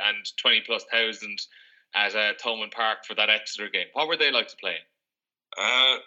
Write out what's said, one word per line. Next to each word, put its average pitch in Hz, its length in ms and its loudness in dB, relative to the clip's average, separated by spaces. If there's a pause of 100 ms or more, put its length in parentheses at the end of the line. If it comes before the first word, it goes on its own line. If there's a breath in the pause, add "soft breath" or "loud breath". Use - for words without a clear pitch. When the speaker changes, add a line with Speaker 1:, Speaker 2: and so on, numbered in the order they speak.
Speaker 1:
and 104 160 -4 (120)
twenty 113 240 4
plus 110 300 -4
thousand 110 480 -2 (540 soft breath)
at, 101 220 2
uh, 107 260 2
Thomond 113 300 -4
Park 110 340 0
for 110 80 -10
that 107 160 2
Exeter 104 400 0
game. 90 240 -2
What 151 140 0
were 165 100 -2
they 147 140 4
like 117 160 2
to - 100 -18
play 95 140 -4
in? - 920 -12
Speaker 2:
Uh, 127 440 4